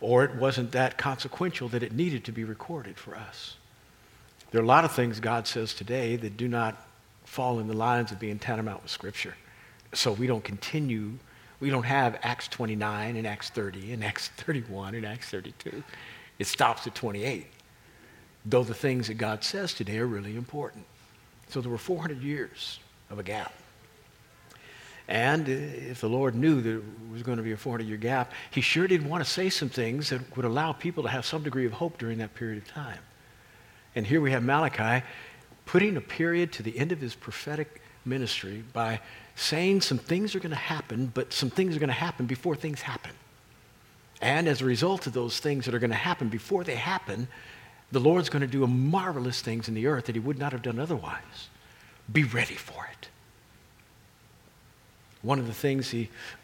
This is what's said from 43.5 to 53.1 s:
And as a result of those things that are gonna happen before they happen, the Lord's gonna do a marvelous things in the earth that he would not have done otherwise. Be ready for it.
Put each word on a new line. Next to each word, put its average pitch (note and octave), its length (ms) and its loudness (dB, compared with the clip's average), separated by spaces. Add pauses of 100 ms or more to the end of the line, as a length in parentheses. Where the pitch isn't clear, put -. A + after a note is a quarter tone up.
And D3 260 4
as C3+ 140 2
a C3 40 0
result D3+ 420 2
of C3 40 -4
those A#2+ 280 -2
things C#3 260 0
that B2 100 0
are A#2+ 40 2
gonna A#2 140 2
happen C3 360 0
before F3 340 0
they C3+ 140 -2
happen, A2+ 500 -2 (640)
the C3 80 4
Lord's D#3+ 300 6
gonna C#3 180 2
do C3+ 160 2
a B2+ 40 6
marvelous C3 760 2
things A2+ 260 -4
in A2+ 60 -2
the A2 140 2
earth C#3+ 180 2
that A#2 100 -2
he A2+ 60 0
would C3+ 180 -2
not C#3+ 140 0
have A#2+ 80 -4
done A#2 180 -2
otherwise. - 720 -6 (600)
Be D3+ 140 4
ready B2 320 0
for - 340 -10
it. - 200 -18 (2000)